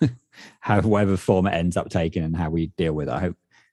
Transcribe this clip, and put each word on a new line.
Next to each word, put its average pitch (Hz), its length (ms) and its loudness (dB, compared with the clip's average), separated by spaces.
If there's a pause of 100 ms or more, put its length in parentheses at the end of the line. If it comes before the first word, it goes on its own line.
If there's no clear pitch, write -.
<laughs> - 600 -6
however 101 560 2
form 92 320 2
it - 60 0
ends 85 220 0
up 80 120 -4
taking 82 340 -2
and 82 140 -2
how 82 140 -2
we 82 180 -2 (100)
deal 80 140 0
with 76 160 -4
it. 62 60 -4
I 76 60 -4
hope, 87 160 -4 (360)